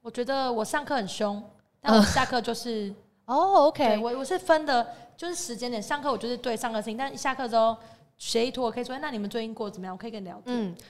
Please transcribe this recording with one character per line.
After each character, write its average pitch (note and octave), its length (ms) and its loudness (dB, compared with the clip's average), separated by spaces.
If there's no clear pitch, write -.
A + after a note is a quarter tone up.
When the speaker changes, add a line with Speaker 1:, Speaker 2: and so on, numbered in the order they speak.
Speaker 1:
我 A#3 80 -10
觉 A#3+ 140 -4
得 C4 280 0
我 A3+ 120 0
上 D4 220 -2
课 C#4+ 100 -2
很 A3+ 100 0
凶， G3+ 380 -4
但 G#3+ 120 4
我 A3 100 10
下 C4 220 4
课 B3+ 140 0
就 A#3 140 -4
是 A3 400 -6
Speaker 2:
<laughs> - 200 -20
哦， D#4+ 400 6
OK。 D#4 180 4
Speaker 1:
对， G#3+ 120 4
我， A#3+ 220 -2
我 C4+ 40 -4
是 F4+ 160 0
分 D#4 260 0
的， A#3+ 220 2
就 E4+ 100 -8
是 F4 80 -6
时 - 180 -8
间 A#3+ 160 -6
点， A3 140 -6
上 C#4+ 180 -4
课 C#4+ 80 -2
我 A#3+ 80 0
就 A3 120 -6
是 A#3+ 80 -4
对 A#3+ 180 -2
上 A3+ 160 -4
课 A3+ 60 -2
的 G#3+ 40 -2
事 G#3 80 -6
情， A3 60 -6
但 C4+ 180 -6
一 C4 40 -12
下 C4+ 180 -2
课 C4 100 -6
之 A#3 120 2
后， A3+ 180 4
学 - 280 0
一 C4 40 0
拖 B3+ 140 -4
我 A3+ 80 0
可 A#3 80 -6
以 B3 60 -4
说 B3+ 100 -8
：“哎， C4+ 60 -10
那 D4+ 100 -4
你 A3+ 80 -4
们 G3+ 100 -4
最 A3+ 120 -4
近 A3 120 -6
过 G#3+ 160 -6
得 - 40 -14
怎 F3+ 80 -12
么 F#3 40 -10
样？” F#3 80 -8
我 F#3 40 -12
可 A3+ 100 -12
以 A3+ 40 -10
跟 G#3+ 120 -10
你 - 20 -10
聊 F3 100 -12
天。 G#3 100 -18
Speaker 2:
嗯， A#3 280 -2